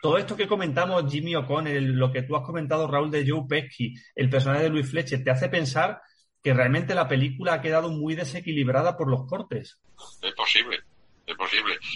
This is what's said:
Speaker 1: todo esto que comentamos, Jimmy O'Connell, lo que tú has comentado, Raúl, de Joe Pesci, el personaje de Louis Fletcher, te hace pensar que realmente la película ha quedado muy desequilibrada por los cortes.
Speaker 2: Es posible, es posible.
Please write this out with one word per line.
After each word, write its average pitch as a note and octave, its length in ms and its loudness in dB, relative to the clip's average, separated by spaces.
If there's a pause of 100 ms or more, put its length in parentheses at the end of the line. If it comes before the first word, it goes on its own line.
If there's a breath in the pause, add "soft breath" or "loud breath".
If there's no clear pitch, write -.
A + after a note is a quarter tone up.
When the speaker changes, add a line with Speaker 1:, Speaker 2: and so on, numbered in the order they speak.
Speaker 1:
todo D#3+ 160 4
esto G3+ 180 -4
que G3+ 100 0
comentamos, F3+ 640 0
Jimmy D#3 240 -2
O'Connell, C#3+ 600 0
lo C3 180 2
que B2+ 120 -2
tú C#3+ 120 -2
has C3+ 80 -4
comentado, D#3 420 -2
Raúl, C#3+ 240 0
de D3 160 0
Joe D3 220 0
Pesci, B2+ 460 -2 (200 loud breath)
el C3 140 2
personaje C3+ 360 2
de D#3+ 60 2
Louis D3 200 0
Fletcher, D3+ 340 -2
te - 60 4
hace C3 180 2
pensar E3+ 540 0 (400 soft breath)
que C#3 100 2
realmente C3 420 2
la E3+ 140 2
película C#3+ 460 0
ha D3+ 80 0
quedado D#3+ 280 0
muy D#3 260 -2
desequilibrada D#3 800 0
por D#3+ 140 -2
los C3 160 0
cortes. - 540 -8 (420)
Speaker 2:
Es F#2+ 120 -4
posible, A2 440 0 (480)
es E2 100 -8
posible. G2 380 -2 (220 loud breath)